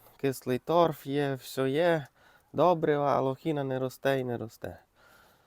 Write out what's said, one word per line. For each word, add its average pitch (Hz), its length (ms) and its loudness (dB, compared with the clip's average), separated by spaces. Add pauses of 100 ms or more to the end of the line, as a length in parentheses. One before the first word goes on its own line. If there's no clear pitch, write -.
(200)
кислий 127 380 -2
торф 160 480 2
є, 139 280 -2
все 135 360 -4
є, 160 360 2 (460)
добрива, 151 640 2
а 127 40 2
лохіна 135 440 -2
не 131 140 -4
росте 135 420 -2
і 127 40 -4
не 123 120 -4
росте. 110 420 -10 (680)